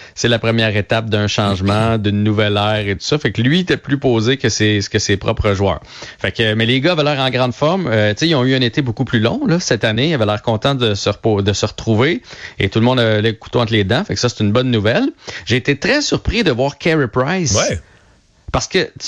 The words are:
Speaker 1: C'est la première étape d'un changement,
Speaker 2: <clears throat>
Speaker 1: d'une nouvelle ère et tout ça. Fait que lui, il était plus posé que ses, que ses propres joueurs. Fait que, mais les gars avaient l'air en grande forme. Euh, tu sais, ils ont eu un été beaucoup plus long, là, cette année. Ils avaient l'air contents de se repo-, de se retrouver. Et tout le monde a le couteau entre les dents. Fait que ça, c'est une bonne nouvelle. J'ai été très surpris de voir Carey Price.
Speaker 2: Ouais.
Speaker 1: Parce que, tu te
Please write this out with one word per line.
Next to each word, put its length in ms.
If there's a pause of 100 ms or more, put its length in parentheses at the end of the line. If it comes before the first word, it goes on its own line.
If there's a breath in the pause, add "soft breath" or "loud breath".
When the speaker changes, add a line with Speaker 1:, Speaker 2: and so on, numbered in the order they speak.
(140 loud breath)
Speaker 1:
C'est 140
la 100
première 380
étape 340
d'un 160
changement, 720
Speaker 2:
<clears throat> 0
Speaker 1:
d'une 240
nouvelle 340
ère 320
et 60
tout 100
ça. 140
Fait 140
que 100
lui, 160
il 40
était 140
plus 220
posé 400
que 100
ses, 320 (100)
que 80
ses 200
propres 340
joueurs. 280 (380 loud breath)
Fait 140
que, 220
mais 120
les 140
gars 120
avaient 120
l'air 160
en 100
grande 240
forme. 360
Euh, 220
tu 80
sais, 80
ils 60
ont 100
eu 100
un 80
été 200
beaucoup 220
plus 160
long, 260
là, 140
cette 240
année. 260
Ils 40
avaient 120
l'air 160
contents 320
de 200
se 160
repo-, 320
de 100
se 140
retrouver. 560 (360 loud breath)
Et 120
tout 80
le 80
monde 140
a 200
le 120
couteau 280
entre 140
les 100
dents. 200
Fait 100
que 60
ça, 100
c'est 120
une 100
bonne 180
nouvelle. 380 (360 loud breath)
J'ai 120
été 220
très 220
surpris 440
de 60
voir 280
Carey 300
Price. 480
Speaker 2:
Ouais. 220 (760 soft breath)
Speaker 1:
Parce 140
que, 120
tu 200
te 100